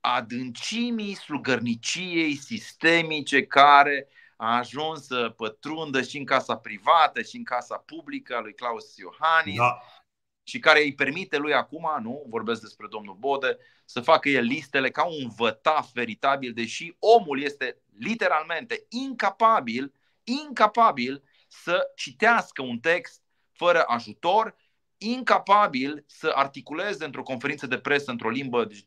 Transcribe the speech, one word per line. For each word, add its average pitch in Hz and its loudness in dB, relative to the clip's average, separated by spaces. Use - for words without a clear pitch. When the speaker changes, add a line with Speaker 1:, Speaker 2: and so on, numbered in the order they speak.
Speaker 1:
adâncimii 131 -4
slugărniciei 143 -2
sistemice 151 0
care 143 8
a 113 0
ajuns 143 -6
să 120 -2
pătrundă 143 -4
și 120 -12
în 139 -10
casa 127 0
privată 127 2
și - -16
în 120 -14
casa 120 -6
publică 143 -12
a 117 -2
lui 107 -12
Klaus 120 -10
Iohannis 156 -2
Speaker 2:
Da. 120 0
Speaker 1:
și - -12
care 151 6
îi 143 -2
permite 151 -4
lui 147 -2
acum, 143 -2
nu, 135 -12
vorbesc 110 -6
despre 107 -18
domnul 104 -14
Bode, 135 -2
să - -10
facă 156 4
el 131 2
listele 131 -2
ca 151 0
un 147 -8
vătaf 143 0
veritabil, 123 -2
deși 117 -8
omul 185 4
este 139 -6
literalmente 160 -2
incapabil, 208 0
incapabil 214 0
să - -4
citească 208 0
un 123 -6
text 170 -2
fără 170 2
ajutor, 170 -2
incapabil 196 0
să - -4
articuleze 147 -4
într-o 131 -10
conferință 139 -6
de 123 -4
presă, 139 0
într-o 117 -6
limbă 120 -2
de, 104 -12